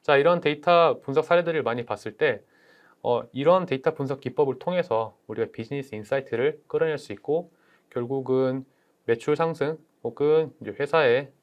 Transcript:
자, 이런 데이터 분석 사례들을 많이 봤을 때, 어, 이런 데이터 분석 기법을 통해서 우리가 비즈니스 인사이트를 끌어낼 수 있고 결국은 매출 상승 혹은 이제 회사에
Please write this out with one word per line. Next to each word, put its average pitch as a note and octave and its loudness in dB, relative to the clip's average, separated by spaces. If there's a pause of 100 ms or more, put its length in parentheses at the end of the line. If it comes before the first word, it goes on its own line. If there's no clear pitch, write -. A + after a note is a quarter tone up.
자, D3 4
이런 E3 4
데이터 D3+ 2
분석 D3 0
사례들을 E3+ 0
많이 A#2 -4
봤을 G#2+ -8
때, B2+ 0 (600)
어, A#2 0 (100)
이런 E3+ 2
데이터 D#3+ -2
분석 C#3 -6
기법을 C3 -2
통해서 A#2 -2 (100)
우리가 A2 -4
비즈니스 C3+ -10
인사이트를 C3 -4
끌어낼 D#3 -2
수 - -12
있고 D#3 -6 (380)
결국은 C3 -2 (400)
매출 A#2 0
상승 D#3+ -2 (260)
혹은 D3 0
이제 G#2 -10
회사에 C#3 2 (120)